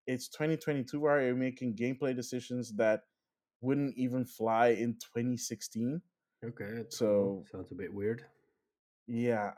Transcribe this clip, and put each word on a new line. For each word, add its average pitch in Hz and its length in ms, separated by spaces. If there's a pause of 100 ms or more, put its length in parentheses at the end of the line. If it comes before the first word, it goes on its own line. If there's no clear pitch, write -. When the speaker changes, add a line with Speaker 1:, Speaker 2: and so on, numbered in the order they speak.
Speaker 1:
"It's 127 220
twenty 156 280
twenty-two, 147 440
why 147 160
are 131 120
you 123 60
making 127 420
gameplay 127 380
decisions 123 640
that 110 280 (560)
wouldn't 139 360
even 127 280
fly 113 440
in 113 300
twenty 120 380
sixteen?" 123 640 (420)
Speaker 2:
Okay, 113 300
that's 117 280
cool. 101 340
Speaker 1:
So 92 160
Speaker 2:
Sounds 92 200
a - 40
bit - 180
weird. 107 320 (840)
Speaker 1:
Yeah, 117 500